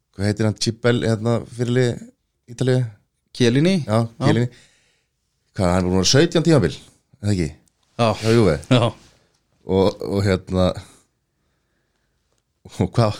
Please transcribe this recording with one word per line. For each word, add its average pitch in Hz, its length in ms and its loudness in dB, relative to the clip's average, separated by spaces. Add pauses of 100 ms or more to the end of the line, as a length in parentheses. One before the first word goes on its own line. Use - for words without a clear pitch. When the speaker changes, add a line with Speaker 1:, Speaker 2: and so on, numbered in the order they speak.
(180)
Speaker 1:
hvað 101 140 -2
heitir 110 180 0
hann, 101 80 -4
Cibel, 117 480 -2
hérna, 113 300 0 (100)
fyrirliði 120 480 -2 (560)
Ítalíu? 127 320 -2 (540)
Speaker 2:
Chiellini? 143 460 2
Speaker 1:
Já, 107 200 -2
Speaker 2:
Já. 117 240 -6
Speaker 1:
Chiellini. 117 240 2 (1040)
Hvað, 92 140 0
hann 90 80 0
er 90 140 0
búinn 92 100 0
að - 0 -
vera 90 140 0
sautján 160 340 2
tímabil, 117 300 2 (380)
eða 104 180 -2
ekki? 80 160 -2 (480)
Speaker 2:
Já. 117 160 2
Speaker 1:
Hjá 110 180 0
Juve. 98 300 4
Speaker 2:
Já. 117 260 2 (800)
Speaker 1:
Og, 95 360 2
og 98 220 -2
hérna, 92 460 0 (1900)
og - 260 -4
hvað, 107 280 0